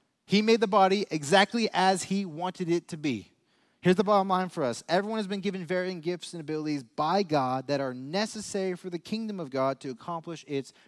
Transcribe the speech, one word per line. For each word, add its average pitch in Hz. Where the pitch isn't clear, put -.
He 202
made 220
the 220
body 196
exactly 190
as 190
he 196
wanted 175
it 170
to 175
be. 135
Here's 180
the 202
bottom 196
line 185
for 160
us. 117
Everyone 202
has 208
been 196
given 185
varying 180
gifts 170
and 170
abilities 151
by 165
God 131
that 139
are 131
necessary 190
for 185
the 175
kingdom 214
of 143
God 135
to 139
accomplish 165
its 139